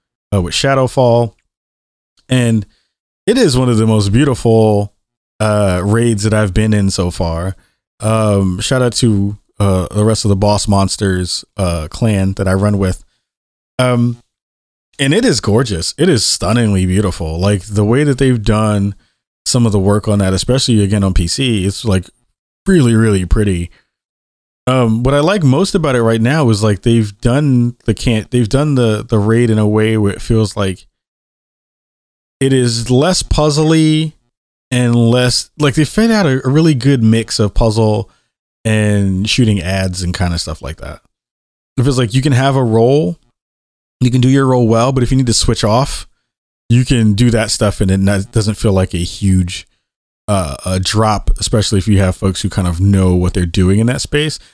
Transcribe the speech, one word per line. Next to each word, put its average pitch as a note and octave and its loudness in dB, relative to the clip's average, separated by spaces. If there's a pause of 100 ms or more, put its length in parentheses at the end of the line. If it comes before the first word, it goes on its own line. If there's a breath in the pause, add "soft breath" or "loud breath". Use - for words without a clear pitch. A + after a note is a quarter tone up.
(340)
uh, F#2+ 0
with E2+ -6
Shadowfall. B2+ 0 (920)
And A#2 0 (600)
it A#3+ 2
is E3 2
one B2+ 2
of A#2 2
the A2 2
most G#2+ 0
beautiful, A2+ 0 (460)
uh, G#2 0
raids A2 0
that A2 0
I've G#2+ -2
been G#2+ 0
in G2 0
so F2+ -4
far. E2+ -6 (460)
Um, G#2 0
shout B2+ -2
out A#2+ 0
to, G#2 0 (220)
uh, F#2+ 0
the G#2 0
rest A2 0
of G#2+ 0
the G2 2
Boss G#2 0
Monsters, F#2+ -2 (120)
uh, E2+ -4
clan G2 -2
that F#2+ -4
I F#2 2
run G2+ 0
with. F#2 -2 (720)
Um, A#2+ 0 (840)
and C#3 0
it A#3+ 2
is D3+ 0
gorgeous. G#2 -2
It E3 2
is C3+ 0
stunningly G2+ 0
beautiful. F2+ -2
Like, G2 0
the G#2 -2
way B2 2
that C#3 0
they've B2+ 2
done G#2 0 (520)
some A#2+ 2
of G#2 0
the G#2 0
work G2+ 0
on G2+ 0
that, F#2+ 0
especially, A2+ 0
again, G2+ 0
on F#2+ 0
P E2+ 2
C, A2 -2
it's, - -6
like, F#2+ -2 (580)
really, C#3+ 4
really G#2+ 2
pretty. F2+ 0 (960 soft breath)
Um, A#2+ 0
what C3 2
I C#3+ 2
like F3+ 0
most C#3+ 2
about D3+ 0
it A#2+ 2
right A2+ 0
now C3+ 2
is, G#2+ 0
like, G#2 0
they've A2+ 0
done B2 0
the A2 0
can-, A2 -2
they've B2 0
done C#3+ 0
the, A2+ 0
the A2+ 0
raid A2+ 2
in G#2+ 2
a G#2+ 2
way A2 0
where G2+ 0
it - -12
feels A2 -2
like F#2+ -6 (1500)
it C3+ 2
is A#2 0
less D3+ 2
puzzly D#3 0 (560)
and A#2+ 0
less, A#2+ 2
like, D3 0
they D#3 2
figured A3+ 0
out G#3 2
a, C3 -2
a B2+ 0
really D#3 2
good C3 2
mix A2+ 0
of G#2 0
puzzle G#2+ 0 (560)
and G#2 0
shooting G#2+ 0
ads F#2 -4
and F2 -4
kinda F2 -2
stuff - -10
like - -12
that. - -16 (760)
It B2+ 0
feels B2+ 0
like A#2+ -2
you C3 0
can D3 0
have C3 2
a C3 0
role, C3 2 (800)
you B2+ 2
can B2+ 2
do B2+ 4
your C3+ 2
role B2 2
well, A2+ 2
but C3 -2
if A#2 -2
you C3+ 0
need C3 0
to A2+ 0
switch - -2
off, A#2 -2 (640)
you B2 4
can A2+ 2
do A#2 2
that A2 -2
stuff - -2
and G2 0
it G2 2
not, G2 -2
doesn't G#2 -2
feel G#2+ 0
like F#2+ 0
a F2+ -4
huge, F#2 -2 (600)
uh, F2+ -4 (100)
a F#2 -2
drop, G#2+ 0
especially G#2+ -2
if F#2+ -2
you G#2 2
have F#2 0
folks F#2+ -4
who G2 -4
kind F2+ -2
of F2 -4
know F#2+ 2
what F2+ 0
they're F2 -2
doing F#2+ 0
in A2+ 0
that B2+ -2
space. D3+ -4 (160 loud breath)